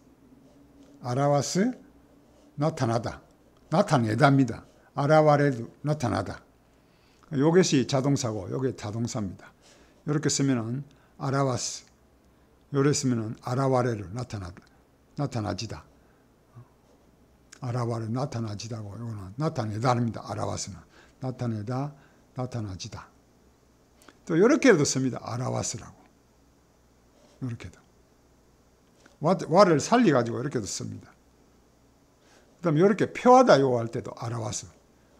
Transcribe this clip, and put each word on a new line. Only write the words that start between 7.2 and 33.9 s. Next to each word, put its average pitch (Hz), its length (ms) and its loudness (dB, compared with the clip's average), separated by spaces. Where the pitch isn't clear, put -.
요것이 156 540 4
자동사고 123 640 -2
요게 131 260 -4
타동사입니다. 107 760 -8
요렇게 151 200 0
쓰면은 131 560 -2
아라와스. 135 640 -4
요래 139 200 2
쓰면은 120 500 -4
아라와레로 123 720 -2
나타나다. 101 420 -10
나타나지다. 104 680 -6
아라와레 117 480 -6
나타나지다고 110 840 -8
요거는 104 420 -12
나타내다입니다. 120 880 -2
아라와스는. 101 540 -8
나타내다, 127 760 -6
나타나지다. 110 760 -10
또 160 120 0
요렇게도 226 460 6
씁니다. 131 380 -2
아라와스라고. 120 760 -6
요렇게도. 117 380 -12
와, 151 180 2
와를 170 300 8
살려가지고 127 640 2
이렇게도 127 260 -6
씁니다. 104 460 -12
그다음에 156 240 0
요렇게 190 320 2
표하다 247 480 8
요거 127 180 2
할 117 100 -4
때도 - 280 -10